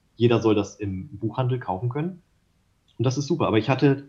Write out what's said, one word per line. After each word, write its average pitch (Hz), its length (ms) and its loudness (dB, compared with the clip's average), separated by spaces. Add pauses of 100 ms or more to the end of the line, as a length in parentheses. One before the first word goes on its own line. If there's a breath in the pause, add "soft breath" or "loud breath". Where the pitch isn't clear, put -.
(160)
Jeder 113 260 4
soll 110 140 4
das 101 220 -2
im 95 320 -8 (100)
Buchhandel 123 400 -2
kaufen 95 300 -6
können. 160 340 -6 (760)
Und 120 80 -2
das 131 120 0
ist 143 100 -4
super. - 200 0
Aber 98 100 2
ich 110 120 2
hatte 139 400 2